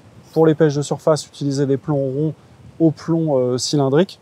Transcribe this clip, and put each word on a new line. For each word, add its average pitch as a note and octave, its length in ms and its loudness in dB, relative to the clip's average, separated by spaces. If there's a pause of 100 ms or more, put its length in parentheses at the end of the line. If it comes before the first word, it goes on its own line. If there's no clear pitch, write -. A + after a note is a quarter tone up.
(320)
pour D#3+ 140 4
les D#3+ 80 4
pêches D3+ 200 2
de D3 80 -2
surface, D3 440 -2
utiliser C#3+ 380 -4
des C3+ 120 0
plombs C#3 360 -4
ronds D3 220 -4 (440)
au E3 120 4
plomb, D#3+ 480 -2
euh, B2+ 180 0
cylindrique, C#3+ 640 0